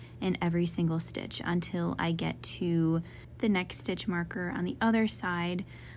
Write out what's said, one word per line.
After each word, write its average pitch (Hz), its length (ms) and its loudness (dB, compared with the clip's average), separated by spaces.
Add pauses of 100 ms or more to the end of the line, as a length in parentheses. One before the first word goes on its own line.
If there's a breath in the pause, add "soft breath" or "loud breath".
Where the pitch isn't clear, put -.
(200 loud breath)
in 185 220 2
every 175 240 4
single 165 340 2
stitch - 460 -6
until 175 540 0
I 170 120 2
get 165 300 -2
to 165 640 2 (360 loud breath)
the 220 100 2
next 185 300 2
stitch - 280 -2
marker 175 480 -2
on 175 100 0
the - 160 -2
other 226 240 6
side 180 580 0 (340 loud breath)